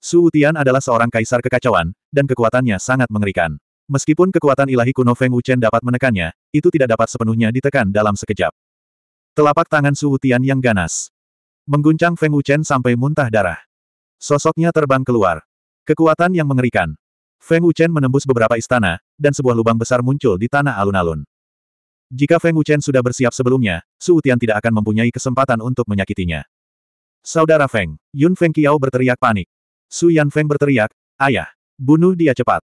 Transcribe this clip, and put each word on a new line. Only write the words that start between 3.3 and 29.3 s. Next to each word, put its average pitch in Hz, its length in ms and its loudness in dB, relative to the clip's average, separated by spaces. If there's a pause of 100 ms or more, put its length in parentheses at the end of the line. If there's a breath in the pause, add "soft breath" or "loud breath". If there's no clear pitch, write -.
Meskipun 156 480 0
kekuatan 139 320 2
ilahi 127 240 0
kuno 123 240 0
Feng 127 160 -2
Wuchen 123 320 0
dapat 113 240 0
menekannya, 113 480 -2 (160)
itu 151 160 0
tidak 127 320 0
dapat 113 80 2
sepenuhnya 113 480 -2
ditekan 131 400 0
dalam 104 240 0
sekejap. 92 320 -4 (800)
Telapak 151 400 2
tangan 143 240 2
Su 143 160 -2
Wutian 131 320 0
yang 135 160 0
ganas 101 480 -2 (600)
mengguncang 160 500 2
Feng 151 160 0
Wuchen 143 300 0
sampai 123 340 0
muntah 143 320 -2
darah. 95 320 -2 (560)
Sosoknya 165 560 0
terbang 135 320 0
keluar. 95 380 0 (420)
Kekuatan 160 480 2
yang 156 160 0
mengerikan. 107 480 -2 (400)
Feng 165 240 0
Wuchen 165 300 2
menembus 135 340 0
beberapa 117 320 2
istana, 104 400 -2 (160)
dan 147 160 0
sebuah 131 240 0
lubang 113 240 0
besar 123 240 0
muncul 127 320 0
di 104 160 -4
tanah 143 240 0
alun-alun. 92 480 -2 (840)
Jika 147 320 0
Feng 170 160 0
Wuchen 156 240 0
sudah 131 240 0
bersiap 123 320 -2
sebelumnya, 123 480 -2 (160)
Su 175 160 2
Wutian 127 240 2
tidak 110 240 0
akan 110 160 0
mempunyai 110 320 0
kesempatan 127 480 -2
untuk 123 240 -4
menyakitinya. 95 560 -4 (800)
"Saudara 160 480 2
Feng," 85 320 -6 (160)
Yun 160 160 2
Feng 175 160 0
Qiao 151 320 2
berteriak 127 400 0
panik. 110 240 0 (400)